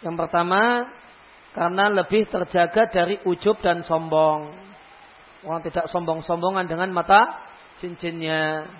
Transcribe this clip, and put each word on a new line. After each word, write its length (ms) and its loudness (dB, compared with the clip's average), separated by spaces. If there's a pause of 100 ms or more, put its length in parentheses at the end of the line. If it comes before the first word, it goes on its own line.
Yang 160 -6
pertama, 680 0 (640)
karena 400 0
lebih 380 2
terjaga 580 2
dari 320 0
ujub 400 0
dan 240 0
sombong. 640 2 (960)
Orang 160 -6
tidak 320 -6
sombong-sombongan 720 -2
dengan 240 -4
mata 480 4 (400)
cincinnya. 880 -4 (140)